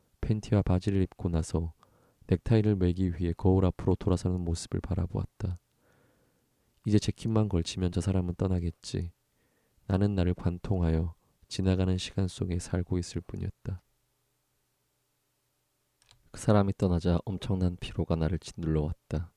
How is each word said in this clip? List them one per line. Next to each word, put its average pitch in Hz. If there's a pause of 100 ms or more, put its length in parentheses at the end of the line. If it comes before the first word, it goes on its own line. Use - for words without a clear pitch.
(220)
팬티와 104
바지를 95
입고 -
나서 82 (540)
넥타이를 107
매기 90
위해 85
거울 92
앞으로 92
돌아서는 90
모습을 87
바라보았다. 92 (1300)
이제 107
재킷만 110
걸치면 92
저 87
사람은 92
떠나겠지. 87 (760)
나는 101
나를 90
관통하여 87 (320)
지나가는 92
시간 95
속에 90
살고 90
있을 85
뿐이었다. 95 (2500)
그 -
사람이 101
떠나자 87
엄청난 92
피로가 -
나를 80
짓눌러 78
왔다. 82